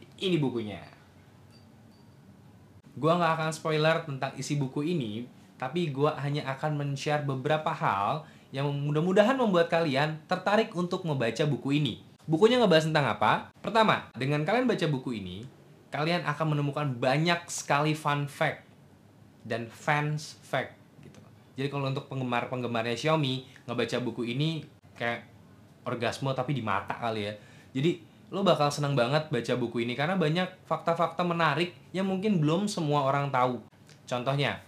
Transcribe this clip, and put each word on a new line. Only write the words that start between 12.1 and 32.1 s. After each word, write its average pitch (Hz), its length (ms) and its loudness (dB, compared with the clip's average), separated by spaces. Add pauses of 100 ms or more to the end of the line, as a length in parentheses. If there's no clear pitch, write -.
Bukunya 220 320 6
ngebahas 160 240 6
tentang 156 240 2
apa? 110 400 2 (160)
Pertama, 190 480 2
dengan 147 320 -2
kalian 233 240 2
baca 175 160 0
buku 131 320 -2
ini, 95 320 -10 (400)
kalian 156 400 -2
akan 151 240 0
menemukan 147 320 0 (160)
banyak 156 480 2
sekali 151 480 0
fun 143 320 -2
fact - 400 -4 (800)
dan 117 240 -4
fans 151 720 -2
fact 123 320 -4 (240)
gitu. - 240 -20 (320)
Jadi 139 160 -4
kalau 139 160 -2
untuk 139 240 -4
penggemar-penggemarnya 120 880 -2
Xiaomi, 143 480 0 (160)
ngebaca 120 400 -2
buku 117 320 -4
ini 156 240 -2 (400)
kayak 117 240 -4 (640)
orgasme 120 480 -2
tapi 131 160 -2
di 127 80 -2
mata 101 400 -4
kali 110 320 -4
ya. - 0 - (400)
Jadi 147 320 0 (240)
lo 196 160 -4
bakal 151 240 4
senang 143 240 -2
banget 135 400 2
baca 123 240 0
buku 117 320 -2
ini 123 80 -4
karena 170 240 0
banyak 165 480 -2
fakta-fakta 170 560 0
menarik 170 480 0 (240)
yang 190 80 -2
mungkin 190 400 2